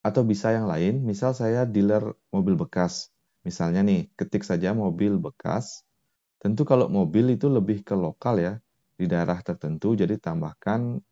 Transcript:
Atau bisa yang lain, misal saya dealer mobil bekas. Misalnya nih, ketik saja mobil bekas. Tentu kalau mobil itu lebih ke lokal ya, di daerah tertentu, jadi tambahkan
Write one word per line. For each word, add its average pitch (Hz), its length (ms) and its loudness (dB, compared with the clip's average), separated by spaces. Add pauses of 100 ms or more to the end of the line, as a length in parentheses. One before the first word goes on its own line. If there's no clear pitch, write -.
Atau 110 240 0
bisa 110 320 2
yang 113 80 0
lain, 98 400 0
misal 120 320 -2
saya 120 320 0
dealer 104 480 2 (160)
mobil 95 240 2
bekas. 87 560 -4 (320)
Misalnya 87 400 0
nih, 95 320 2
ketik 98 320 -4
saja 90 240 0
mobil 101 480 0
bekas. 85 640 -6 (560)
Tentu 113 240 0
kalau 127 240 4
mobil 107 480 4
itu 143 160 0
lebih 104 320 0
ke - 80 -6
lokal 95 480 0
ya, 92 160 -2 (380)
di 90 160 -2
daerah 87 320 0
tertentu, 85 540 -2
jadi 101 200 0
tambahkan 107 960 -4